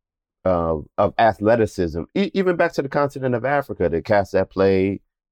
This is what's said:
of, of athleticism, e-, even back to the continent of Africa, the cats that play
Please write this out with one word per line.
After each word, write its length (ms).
of, 420
of 220
athleticism, 840
e-, 180
even 220
back 180
to 80
the 80
continent 460
of 100
Africa, 440
the 120
cats 300
that 180
play 520